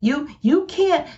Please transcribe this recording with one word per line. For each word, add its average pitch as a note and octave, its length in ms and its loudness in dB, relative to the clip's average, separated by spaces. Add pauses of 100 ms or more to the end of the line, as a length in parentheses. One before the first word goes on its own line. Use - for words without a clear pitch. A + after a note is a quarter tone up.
You, C#4+ 280 -2 (120)
you E4+ 240 2
can't F#4 420 0 (100)